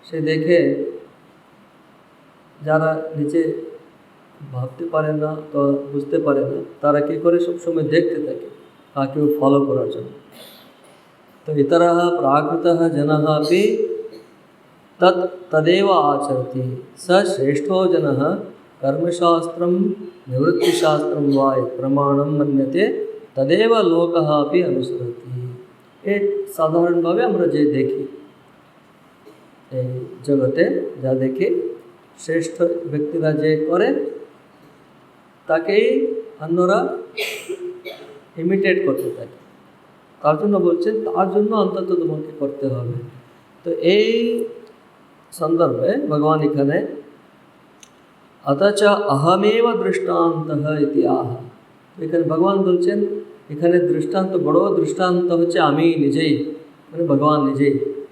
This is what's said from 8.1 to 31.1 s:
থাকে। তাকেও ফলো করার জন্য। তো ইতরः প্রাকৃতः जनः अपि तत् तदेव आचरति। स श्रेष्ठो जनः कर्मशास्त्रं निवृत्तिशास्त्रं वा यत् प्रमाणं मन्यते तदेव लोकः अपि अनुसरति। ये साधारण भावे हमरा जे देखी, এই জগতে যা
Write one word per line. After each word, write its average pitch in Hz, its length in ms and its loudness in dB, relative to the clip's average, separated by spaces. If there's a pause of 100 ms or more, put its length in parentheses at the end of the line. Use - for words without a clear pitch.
থাকে। - 320 -10 (400)
তাকেও 139 280 -2 (140)
ফলো 139 280 4
করার - 280 -2
জন্য। - 160 -12 (1300)
তো - 40 -10 (140)
ইতরः 170 340 4 (220)
প্রাকৃতः 151 600 2 (180)
जनः 151 280 2 (100)
अपि 175 280 2 (1400)
तत् 180 240 4 (280)
तदेव 175 400 2
आचरति। 139 720 0 (400)
स - 40 -18 (240)
श्रेष्ठो 147 460 0 (160)
जनः 143 280 0 (600)
कर्मशास्त्रं 170 920 0 (560)
निवृत्तिशास्त्रं 151 960 0 (120)
वा 135 100 4 (100)
यत् 120 200 -4
प्रमाणं 139 520 0 (100)
मन्यते 143 460 0 (520)
तदेव 175 340 2 (200)
लोकः 165 360 2 (160)
अपि 151 160 0 (100)
अनुसरति। 123 600 -6 (720)
ये 202 120 0 (400)
साधारण 170 460 2
भावे 180 220 0
हमरा 175 320 2
जे 147 80 4 (120)
देखी, - 280 -2 (1700)
এই 127 160 -4 (380)
জগতে 139 400 2 (360)
যা 131 100 0 (100)